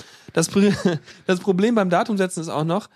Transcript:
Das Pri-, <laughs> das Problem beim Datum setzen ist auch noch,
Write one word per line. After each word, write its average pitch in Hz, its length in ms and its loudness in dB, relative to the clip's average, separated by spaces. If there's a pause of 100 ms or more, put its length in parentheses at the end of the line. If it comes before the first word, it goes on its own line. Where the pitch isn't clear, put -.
(320)
Das 165 160 0
Pri-, 196 260 4
<laughs> - 520 -4
das 185 120 2
Problem 202 380 0
beim 190 140 2
Datum 180 260 0
setzen 185 240 -2
ist 160 80 -8
auch 139 160 -2
noch, 170 300 -4